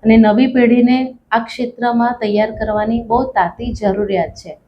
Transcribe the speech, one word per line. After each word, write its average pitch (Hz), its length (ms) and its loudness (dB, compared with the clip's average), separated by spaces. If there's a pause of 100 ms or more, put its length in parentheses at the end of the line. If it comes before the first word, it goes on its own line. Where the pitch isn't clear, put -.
અને 220 140 6
નવી 220 300 4
પેઢીને 247 720 2 (120)
આ 226 80 0
ક્ષેત્રમાં 240 800 -4
તૈયાર 214 300 -2
કરવાની 220 520 -4
બહુ 240 220 -2
તાતી 220 480 -4
જરૂરિયાત 196 580 -2
છે - 380 -18